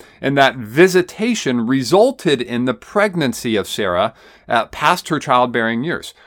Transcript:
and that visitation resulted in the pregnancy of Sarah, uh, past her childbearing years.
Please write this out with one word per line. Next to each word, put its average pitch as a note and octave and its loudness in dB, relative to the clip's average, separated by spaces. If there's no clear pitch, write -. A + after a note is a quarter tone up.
and C#3 -2
that C3+ 4
visitation E3 0
resulted C3+ 2
in A#2+ -4
the B2+ 0
pregnancy D#3+ -2
of F#2+ -2
Sarah, G2 -2
uh, A2+ 0
past E3 -2
her D#3 -2
childbearing B2 0
years. D#3 -8